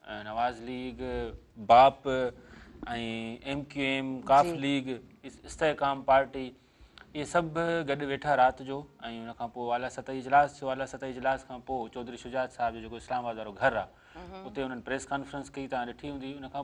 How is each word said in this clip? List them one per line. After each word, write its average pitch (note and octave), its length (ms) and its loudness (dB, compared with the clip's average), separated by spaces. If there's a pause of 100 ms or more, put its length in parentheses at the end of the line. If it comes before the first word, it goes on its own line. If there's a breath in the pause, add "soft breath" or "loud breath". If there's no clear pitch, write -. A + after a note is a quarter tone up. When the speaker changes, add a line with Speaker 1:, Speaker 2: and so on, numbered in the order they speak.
Speaker 1:
ا، G#2+ 180 -10
نواز A2+ 380 -2
ليگ، B2+ 420 -8 (640)
باپ ۽ B2 420 10 (1400 loud breath)
ايم C#3 260 -4
ڪيو C#3+ 140 -4
ايم، C3+ 380 -2
ڪاف C3+ 240 8
Speaker 2:
جي. E3+ 120 -2
Speaker 1:
ليگ، C3+ 400 0 (260)
اس-، C3 220 -18
استحڪام C#3+ 560 0
پارٽي، C3 500 4 (640 soft breath)
اهي D3 100 -4
سڀ E3 320 0 (300)
گڏ C#3 160 0
ويٺا C#3 340 0
رات C3 220 6
جو. ۽ C3+ 240 -8 (220)
ان A#2 320 -10
کان A#2+ 120 -6
پوءِ A#2+ 260 -4
آلا B2 140 -2
سطحي C3+ 280 -8
اجلاس C3+ 420 4
ٿيو. C3+ 100 -4
آلا C3 160 -2
سطحي C3 240 -8
اجلاس C3 340 -2
کان B2+ 220 -14
پوءِ B2 240 -4
چوڌري A#2+ 280 -10
شجاعت B2+ 340 -4
صاحب A#2 220 -2
جو A2+ 60 -10
جيڪو A2+ 160 -12
اسلام B2 300 -6
آباد A#2 100 -4
وارو G#2+ 180 -8
گهر A#2+ 200 2
آهي، - 140 -2 (280 soft breath)
Speaker 2:
مهم. F#3 300 -14
Speaker 1:
اتي C3+ 180 -8
انهن B2+ 180 -6
پريس C3+ 240 -6
ڪانفرنس C#3 460 -8
ڪئي، C#3 160 -10
توهان B2 200 -4
ڏٺي A#2+ 220 -10
هوندي. C3+ 280 -10
ان C3+ 120 -14
کان C#3 140 -8